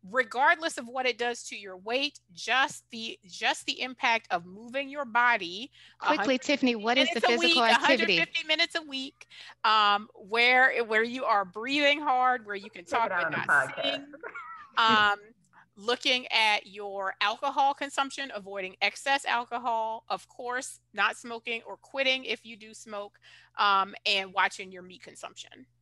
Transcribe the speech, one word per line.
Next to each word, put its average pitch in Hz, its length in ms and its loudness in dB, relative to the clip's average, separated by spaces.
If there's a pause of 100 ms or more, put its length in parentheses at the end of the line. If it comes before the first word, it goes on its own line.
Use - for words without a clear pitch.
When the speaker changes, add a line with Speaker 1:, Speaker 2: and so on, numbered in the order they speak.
(100)
Speaker 1:
Regardless 285 640 0
of 254 100 -10
what 254 200 -4
it 233 100 0
does 240 280 -4
to 247 120 -12
your 196 220 -16
weight, 247 420 -4 (140)
just 254 560 -2
the, 226 360 -12
just 220 380 -4
the - 160 -6
impact 247 500 -2
of 175 140 -2
moving 233 460 -10
your 285 160 -6
body 226 640 0 (280)
Speaker 2:
Quickly, - 180 0
Speaker 1:
a - 20 -4 (100)
hundred 254 140 0
Speaker 2:
Tiffany, 262 340 2
what 226 220 0
is 302 160 4
the 226 80 -2
Speaker 1:
minutes - 20 0
a - 60 4
Speaker 2:
physical 294 320 4
Speaker 1:
week, 226 100 6
Speaker 2:
activity? 262 300 4
Speaker 1:
a 180 180 2
hundred - 140 0
fifty 330 120 -4
minutes 311 280 0
a 330 80 -4
week, 269 440 -12 (380)
um, 214 500 4
where, 240 680 4
where 220 180 2
you 240 220 -2
are 202 220 2
breathing 285 560 0
hard, 254 420 2
where 208 100 -8
you 202 140 -10
can 185 160 -16
Speaker 3:
Take - 40 -20
it - 20 -8
Speaker 1:
talk 226 220 0
Speaker 3:
out 175 100 0
Speaker 1:
but - 20 0
Speaker 3:
on 160 80 -2
the 151 60 -4
Speaker 1:
not - 100 -4
Speaker 3:
podcast. 139 340 2 (120)
Speaker 1:
sing. 139 120 -10 (680)
Um, 214 420 4 (580)
looking 247 540 0
at 214 360 2
your 196 560 -8
alcohol 269 500 0
consumption, 277 640 -4
avoiding 196 480 -10
excess 277 420 0
alcohol, 233 880 -2
of 190 180 -8
course, 247 520 -10 (120)
not 208 240 0
smoking 233 500 -10
or 196 120 -14
quitting 262 480 -2
if - 180 -8
you 220 140 -18
do 220 160 -20
smoke, 208 440 -12 (400)
um, 196 360 4 (100)
and 190 300 0
watching 190 360 -2
your 185 120 -16
meat 180 200 -18
consumption. - 640 -18 (160)